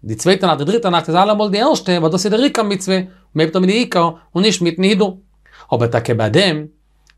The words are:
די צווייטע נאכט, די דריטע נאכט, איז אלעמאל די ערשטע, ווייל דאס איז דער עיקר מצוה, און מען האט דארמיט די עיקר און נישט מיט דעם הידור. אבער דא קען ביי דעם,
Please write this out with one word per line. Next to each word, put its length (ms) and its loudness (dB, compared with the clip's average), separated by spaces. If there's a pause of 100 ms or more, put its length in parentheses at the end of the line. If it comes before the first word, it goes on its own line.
די 100 -6
צווייטע 320 0
נאכט, 120 2
די 60 -4
דריטע 260 -2
נאכט, 180 0
איז 80 0
אלעמאל 340 2
די 100 -2
ערשטע, 320 0
ווייל 200 0
דאס 120 -2
איז 80 0
דער 100 0
עיקר 200 0
מצוה, 320 -2
און 100 -2 (300)
מען 120 2
האט 60 -6
דארמיט 180 2
די 60 2
עיקר 340 0 (240)
און 100 0
נישט 180 0
מיט 120 0
דעם 100 -2
הידור. 360 0 (540)
אבער 140 0
דא 120 0
קען 160 -2
ביי 140 0
דעם, 260 2 (600)